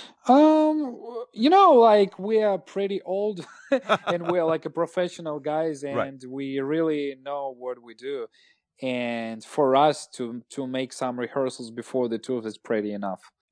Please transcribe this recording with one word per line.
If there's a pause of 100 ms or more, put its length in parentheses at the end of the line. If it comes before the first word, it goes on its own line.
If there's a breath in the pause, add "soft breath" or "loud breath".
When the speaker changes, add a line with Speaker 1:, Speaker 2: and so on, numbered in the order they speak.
(280 loud breath)
Speaker 1:
Um, (140)
w-,
you
know,
like,
we
are
pretty
old (240)
<laughs>
and
we're,
like,
a
professional
guys,
Speaker 2:
Right.
Speaker 1:
and
we
really
know
what
we
do. (520 soft breath)
And
for
us
to,
to
make
some
rehearsals
before
the
tour
is
pretty
enough. (220)